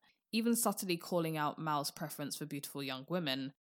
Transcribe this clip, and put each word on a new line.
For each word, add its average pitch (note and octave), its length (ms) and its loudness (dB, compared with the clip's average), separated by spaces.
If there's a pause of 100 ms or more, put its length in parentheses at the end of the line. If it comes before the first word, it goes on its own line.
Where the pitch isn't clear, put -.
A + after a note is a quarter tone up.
(320)
even A3+ 240 4
subtly G3 400 2
calling E3 400 0
out D3+ 220 0
Mao's D3+ 320 0
preference D3 460 -6
for D3+ 100 -4
beautiful C#3+ 360 -6
young C3 260 -4
women, C#3+ 440 0 (160)